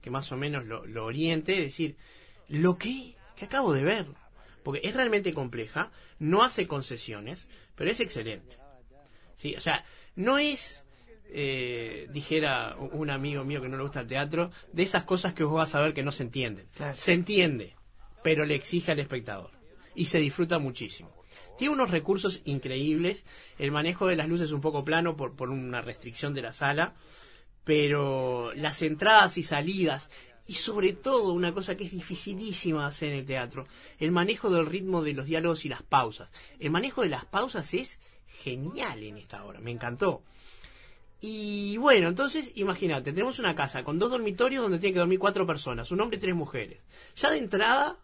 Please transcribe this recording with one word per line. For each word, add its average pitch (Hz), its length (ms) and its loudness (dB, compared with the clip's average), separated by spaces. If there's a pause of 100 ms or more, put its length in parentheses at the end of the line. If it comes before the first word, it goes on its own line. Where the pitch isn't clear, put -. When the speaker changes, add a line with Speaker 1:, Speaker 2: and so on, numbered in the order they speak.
Speaker 1:
que - 80 -12
más 135 220 -4
o 131 60 -4
menos 143 280 -4
lo, 92 200 -10
lo 110 200 -8
oriente, 160 540 0
decir, 147 360 -4 (520)
"¿Lo 170 300 2
qué? 254 380 -6 (200)
¿Qué 202 100 -12
acabo 240 280 2
de 135 100 2
ver?". 190 220 2 (560)
Porque 143 220 -4
es 208 100 -4
realmente 208 400 2
compleja, 123 580 -6 (280)
no 175 240 6
hace 226 240 2
concesiones, 123 800 -8 (260)
pero - 160 -2
es 233 120 -2
excelente. 113 560 -6 (800)
¿Sí? - 200 -8
O - 60 -10
sea, 151 240 0 (300)
no 240 220 2
es, 294 460 -2 (460)
eh, 127 840 -4
dijera 143 680 0
u-, 139 200 -8
un 151 120 -2
amigo 139 340 -2
mío 139 180 -4
que 127 80 -6
no 135 80 -6
le 135 60 -4
gusta 139 180 -6
el 117 60 -8
teatro, 147 440 0 (220)
de 165 100 2
esas 190 220 0
cosas 180 280 2
que 160 100 0
vos 151 100 2
vas 160 200 2
a 147 80 4
ver 151 120 4
que 139 100 -2
no 139 80 -2
se 139 120 -6
entienden. 117 520 -4
Speaker 2:
Claro. 147 180 -6
Speaker 1:
Se 180 200 4
entiende, 175 600 2 (460)
pero 156 240 4
le 147 80 2
exige 170 380 0
al 147 80 2
espectador. 110 520 -8 (440)
Y 175 100 0
se 170 140 4
disfruta 165 400 2
muchísimo. 120 560 -8 (420)
Tiene 285 160 0
unos 254 160 2
recursos 180 560 0
increíbles, 151 800 0 (320)
el 143 140 -2
manejo 170 340 0
de 185 100 4
las 156 120 0
luces 165 240 0
un 143 100 -2
poco 147 240 0
plano 160 320 2
por, 135 180 -6
por 127 140 -6
una 127 320 -4
restricción 120 540 -6
de 131 80 -4
la 113 100 -8
sala, 147 400 0 (720)
pero 139 880 2
las 147 300 -2
entradas 185 560 8
y 160 40 -4
salidas, 156 680 0 (340)
y 208 80 -12
sobre 208 400 2
todo 233 400 2
una 175 200 2
cosa 190 220 -4
que 196 100 -6
es 175 60 -10
dificilísima 185 920 -4
hacer 147 260 -4
en 143 80 -2
el 131 60 -8
teatro, 131 400 -6 (320)
el 160 140 2
manejo 190 400 2
del 170 160 4
ritmo 185 340 0
de 151 120 0
los 143 120 -4
diálogos 160 400 0
y 143 40 -2
las 120 120 -8
pausas. 117 480 2 (300)
El 143 100 -2
manejo 233 320 0
de 185 80 2
las 131 160 -4
pausas 208 480 -4
es 247 260 -4 (280)
genial 143 760 -8
en 104 160 -12
esta 101 260 -16
obra, 101 160 -16
me 113 120 -8
encantó. 120 520 -2 (960)
Y 208 580 -4
bueno, 233 300 8
entonces 262 460 -2
imagínate, 165 600 0
tenemos 233 260 -2
una 185 160 0
casa 135 280 -2
con 147 140 -2
dos 226 140 2
dormitorios 247 500 0
donde 196 160 2
tienen 185 160 2
que 180 60 4
dormir 180 180 4
cuatro 196 300 2
personas, 135 440 -4
un 185 100 0
hombre 226 180 0
y - 20 -6
tres 185 140 0
mujeres. 131 460 -6 (340)
Ya 294 160 2
de 302 80 2
entrada 240 640 2